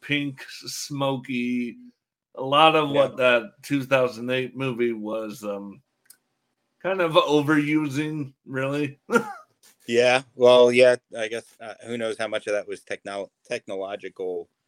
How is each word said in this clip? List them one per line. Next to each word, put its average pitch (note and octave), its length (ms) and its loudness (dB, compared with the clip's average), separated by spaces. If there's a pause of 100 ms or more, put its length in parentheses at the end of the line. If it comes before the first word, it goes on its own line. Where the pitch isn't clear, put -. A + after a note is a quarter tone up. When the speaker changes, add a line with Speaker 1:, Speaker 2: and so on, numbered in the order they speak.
Speaker 1:
pink, C#3+ 480 -6
smoky. B2 1300 -6 (580)
A - 80 -8
lot D3+ 320 4
of D3+ 140 2
Speaker 2:
Yeah. C#3 120 2
Speaker 1:
what B2+ 160 0
that B2 260 2 (200)
two C#3 200 -2
thousand B2 480 0
eight B2+ 260 -4
movie A#2+ 360 -2
was, G#2+ 500 -8
um, G2+ 380 -10 (1000)
kind F#3+ 200 -4
of E3 120 0
overusing, D3+ 1200 0 (120)
really. C3+ 540 -6 (100)
<laughs> - 0 - (800)
Speaker 2:
Yeah, B2 340 4 (140)
well, B2 360 8
yeah, B2 260 6 (200)
I A2+ 120 -6
guess, A2+ 160 -8 (140)
uh, A2 140 -16 (100)
who A#2 140 -8
knows A2+ 220 -4
how A2 80 -4
much G#2+ 180 -6
of G#2+ 80 -2
that G2 140 -4
was F#2+ 160 -10
techno-, G2+ 480 -10 (120)
technological, F#2+ 1040 -8 (200)